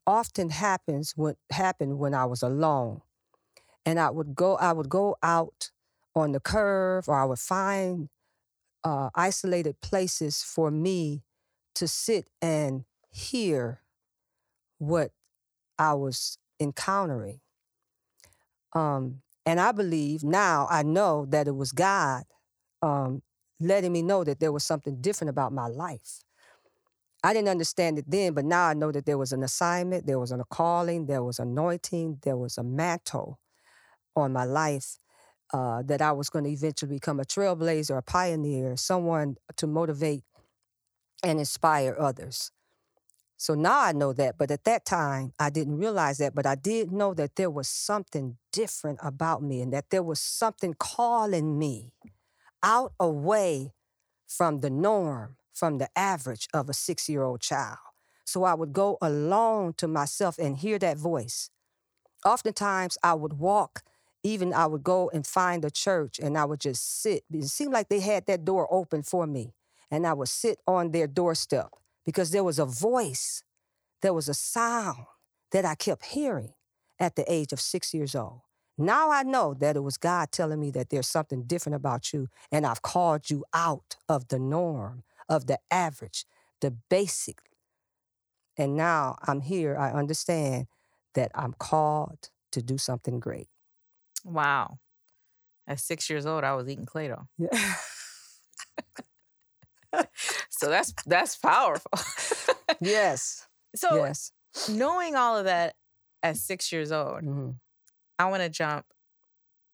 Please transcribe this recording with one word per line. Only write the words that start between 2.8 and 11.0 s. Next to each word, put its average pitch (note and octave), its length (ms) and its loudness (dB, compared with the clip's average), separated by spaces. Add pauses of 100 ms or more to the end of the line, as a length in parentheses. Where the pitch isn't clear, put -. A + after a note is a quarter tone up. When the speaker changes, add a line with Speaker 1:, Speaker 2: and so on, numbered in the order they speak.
Speaker 1:
And E3 120 2
I D#3 120 4
would D3 240 -4
go, F3+ 220 4
I F3 160 4
would D3+ 180 -2
go G3 320 2
out E3 480 2 (440)
on D3+ 180 2
the C3+ 80 0
curve, F#3+ 680 2
or D3 100 4
I C3+ 60 4
would C3 140 0
find, F#3 680 0 (760)
uh, C#3 300 0
isolated F3 680 0
places F3+ 600 -2
for D#3+ 280 0
me D#3 520 0 (520)